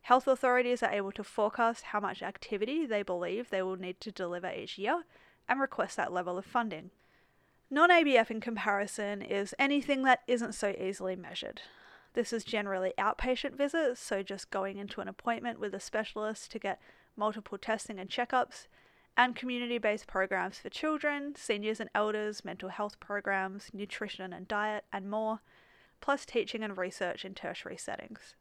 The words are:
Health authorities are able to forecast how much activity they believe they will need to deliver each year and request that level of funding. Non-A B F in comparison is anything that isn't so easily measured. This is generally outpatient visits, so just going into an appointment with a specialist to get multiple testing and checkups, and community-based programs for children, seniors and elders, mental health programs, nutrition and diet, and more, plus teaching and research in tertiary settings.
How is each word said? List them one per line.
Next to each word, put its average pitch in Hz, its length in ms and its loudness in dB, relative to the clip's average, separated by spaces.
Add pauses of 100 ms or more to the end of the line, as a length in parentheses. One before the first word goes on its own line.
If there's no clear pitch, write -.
Health 254 240 8
authorities 247 560 4
are 226 100 2
able 196 200 0
to 208 120 -8
forecast 226 640 2
how 208 140 0
much 190 220 -4
activity 220 640 -2
they 208 160 0
believe 185 480 -2
they 190 120 0
will 185 140 -2
need 185 240 -8
to 214 120 -10
deliver 175 380 -4
each - 280 -8
year 277 240 0 (460)
and 269 120 2
request - 360 -2
that - 160 -2
level 180 260 -2
of 196 80 -6
funding. 190 440 -2 (800)
Non-A 330 360 8
B 269 120 6
F 226 140 6
in 220 100 -2
comparison 202 840 -2
is 196 360 -2
anything 277 460 2
that 254 220 8
isn't 233 280 0
so 202 240 0
easily 190 380 -2
measured. - 460 -10 (500)
This 233 200 0
is 226 120 -2
generally 196 540 0
outpatient 254 580 0
visits, 277 440 2
so 196 220 -2
just 196 280 -8
going 196 260 -2
into 202 240 -8
an 196 80 -6
appointment 233 500 -4
with 196 160 -4
a 202 60 -6
specialist 214 720 -4
to 220 80 -8
get - 200 -4 (360)
multiple 208 420 -2
testing 220 400 -4
and 190 100 -8
checkups, - 580 0 (500)
and 247 180 8
community-based 240 720 0
programs 190 520 0
for - 100 -10
children, 294 680 0
seniors 214 460 -2
and 220 140 -6
elders, 214 500 0
mental 185 240 -8
health 208 320 -6
programs, 196 720 -2
nutrition 202 600 -8
and 180 140 -12
diet, 214 460 -2
and 196 180 -6
more, 220 300 -2 (600)
plus 277 240 0
teaching 220 380 -2
and 202 140 -4
research 185 480 -4
in 190 100 -10
tertiary - 420 -8
settings. - 640 -10